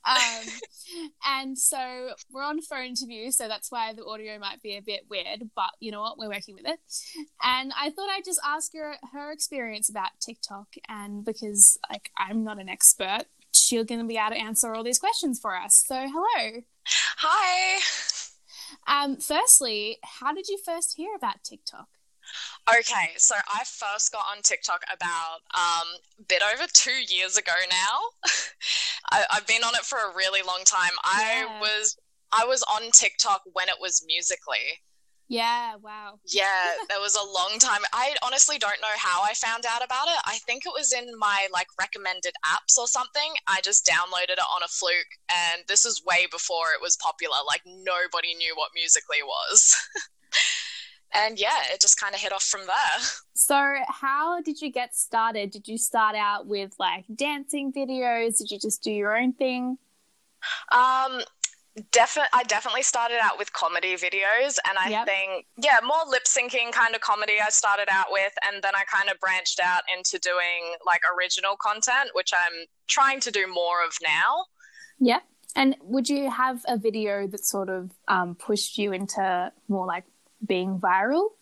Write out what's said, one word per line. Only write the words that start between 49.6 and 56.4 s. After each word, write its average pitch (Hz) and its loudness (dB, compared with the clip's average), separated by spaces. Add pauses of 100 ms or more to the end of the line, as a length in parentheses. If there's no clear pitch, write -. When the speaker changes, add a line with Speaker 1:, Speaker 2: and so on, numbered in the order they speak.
Speaker 2:
<laughs> - -8 (1080)
And 214 0
yeah, 220 0 (100)
it 190 -6
just - 6
kinda 196 -4
hit 196 -4
off 190 -2
from 196 -2
there. 185 2 (360)
Speaker 1:
So 277 4 (100)
how 302 -2
did 311 -6
you 302 -6
get 247 -4
started? 220 0
Did 208 -16
you 220 -6
start 214 2
out 202 0